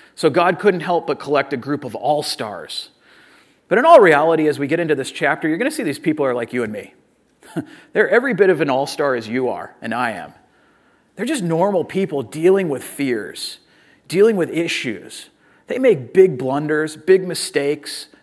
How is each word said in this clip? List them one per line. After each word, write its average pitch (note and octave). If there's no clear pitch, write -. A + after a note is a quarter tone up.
So E3
God E3+
couldn't F#3+
help E3
but C#3+
collect C#3
a C#3
group C#3
of A#2
all-stars. G#2
But F#3+
in C4+
all E4
reality, D#3+
as C3+
we D3+
get D#3+
into D#3+
this C3
chapter, D3+
you're D#3+
gonna B3
see D4+
these D3
people D#3
are C3
like A#2+
you B2
and A2
me. G#2
<laughs> -
They're G3
every A#3+
bit F#3
of D#3
an D3+
all-star C#3
as A2
you B2
are F2
and A2+
I A#2
am. E2
They're -
just C4
normal F3
people F3
dealing E3+
with B2+
fears, A2+
dealing G3+
with D#3+
issues. -
They -
make F#3
big F#3
blunders, D3+
big F#3
mistakes. D3